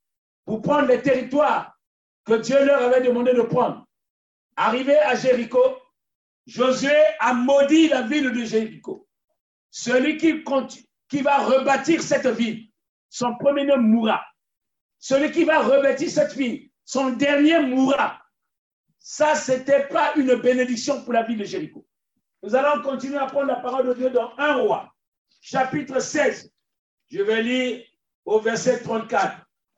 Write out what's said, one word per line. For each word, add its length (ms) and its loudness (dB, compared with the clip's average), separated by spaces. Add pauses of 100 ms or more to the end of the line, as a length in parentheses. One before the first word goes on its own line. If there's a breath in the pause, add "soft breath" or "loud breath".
(440)
pour 180 -6
prendre 240 0
les 160 2
territoires 720 0 (480)
que 100 2
Dieu 300 2
leur 180 2
avait 180 2
demandé 320 0
de 100 2
prendre, 420 -2 (720)
arrivé 440 0
à 180 2
Jéricho, 440 0 (840)
Josué 520 0 (240)
a 140 2
maudit 540 4
la 140 2
ville 300 -2
de 120 -4
Jéricho. 600 -6 (640)
Celui 460 0
qui 260 0
conti-, 460 -6 (200)
qui 140 -4
va 160 2
rebâtir 640 2
cette 240 -2
ville, 420 -4 (400)
son 280 -6
premier-né 400 2
mourra. 480 2 (760)
Celui 320 0
qui 140 0
va 160 2
rebâtir 500 2
cette 240 0
ville, 340 -6 (160)
son 260 -2
dernier 500 2
mourra. 600 0 (800)
Ça, 380 0
c'était 500 0
pas 300 0
une 180 2
bénédiction 680 -2
pour 80 -6
la 100 2
ville 160 -4
de 60 -6
Jéricho. 420 -10 (560)
Nous 140 -4
allons 260 2
continuer 360 -8
à 80 -4
prendre 200 -4
la 100 -2
parole 300 -4
de 80 0
Dieu 160 -2
dans 260 -2
un 180 0
Roi, 380 -2 (480)
chapitre 600 -4
seize. 520 -4 (560)
Je 140 -6
vais 200 0
lire 420 -4 (400)
au 160 0
verset 420 -2
trente-quatre. 640 -4 (320)